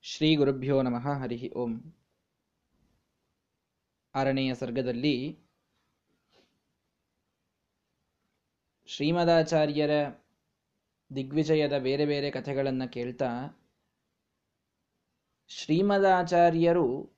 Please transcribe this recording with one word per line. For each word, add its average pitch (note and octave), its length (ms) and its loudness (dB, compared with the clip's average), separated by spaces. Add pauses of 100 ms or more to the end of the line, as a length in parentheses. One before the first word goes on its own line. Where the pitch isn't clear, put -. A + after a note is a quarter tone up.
ಶ್ರೀ D#3 300 2
ಗುರುಭ್ಯೋ C3+ 460 2
ನಮಃ, B2+ 320 -2
ಹರಿಃ B2 440 -8
ಓಂ. A#2+ 380 -8 (2250)
ಆರನೆಯ C3+ 400 0
ಸರ್ಗದಲ್ಲಿ B2+ 840 -4 (3500)
ಶ್ರೀಮದಾಚಾರ್ಯರ D#3 1040 2 (1200)
ದಿಗ್ವಿಜಯದ C#3+ 600 0
ಬೇರೆ C#3 280 0
ಬೇರೆ C#3+ 260 -2
ಕಥೆಗಳನ್ನ C3 540 -4
ಕೇಳ್ತಾ, B2 760 -6 (1900)
ಶ್ರೀಮದಾಚಾರ್ಯರು E3+ 1700 2